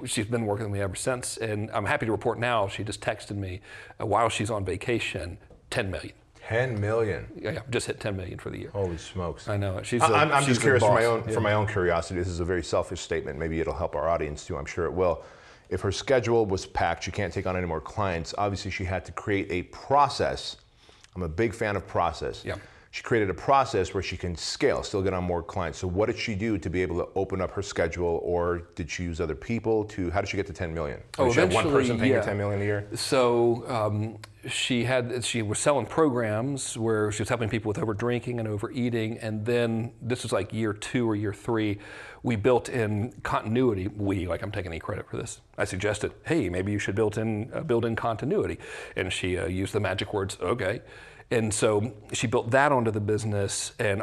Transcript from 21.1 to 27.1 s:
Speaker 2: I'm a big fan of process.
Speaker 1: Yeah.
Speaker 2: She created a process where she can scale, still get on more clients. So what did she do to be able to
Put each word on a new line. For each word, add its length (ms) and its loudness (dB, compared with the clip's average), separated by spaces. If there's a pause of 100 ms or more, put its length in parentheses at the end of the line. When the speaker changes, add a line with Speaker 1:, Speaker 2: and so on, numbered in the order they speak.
Speaker 2:
I'm 80 -4
a 60 -2
big 240 0
fan 220 0
of 100 -4
process. 600 -2
Speaker 1:
Yeah. 100 -4 (360)
Speaker 2:
She 120 -10
created 260 4
a 60 0
process 580 2
where 80 0
she 160 -6
can 180 -4
scale, 460 0
still 220 -2
get 100 2
on 100 0
more 200 0
clients. 340 -4
So 100 -4
what 200 2
did 100 0
she 160 -4
do 240 0
to 140 -4
be 100 0
able 160 0
to 180 0